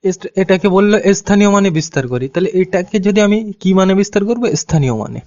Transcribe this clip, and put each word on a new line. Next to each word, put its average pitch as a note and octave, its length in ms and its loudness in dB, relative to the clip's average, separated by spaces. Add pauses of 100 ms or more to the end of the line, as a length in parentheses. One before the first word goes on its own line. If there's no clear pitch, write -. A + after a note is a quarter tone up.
এস-, F#3 320 -4
এটাকে F#3+ 320 0
বললো G3+ 460 2
স্থানীয় G3+ 360 2
মানে G3 200 2
বিস্তার D3+ 380 -4
করি। B2 220 -6
তাহলে F#3 240 -2
এটাকে F#3 460 -2
যদি G#3 220 2
আমি G#3 380 0
কি F#3 140 0
মানে F#3+ 220 2
বিস্তার G3+ 300 0
করবো? A#3+ 200 -2 (100)
স্থানীয় C3+ 400 0
মানে। A2 320 -8